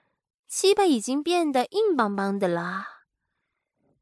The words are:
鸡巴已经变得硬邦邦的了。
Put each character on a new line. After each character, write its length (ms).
鸡 260
巴 120
已 120
经 240
变 300
得 140
硬 280
邦 220
邦 220
的 100
了。 380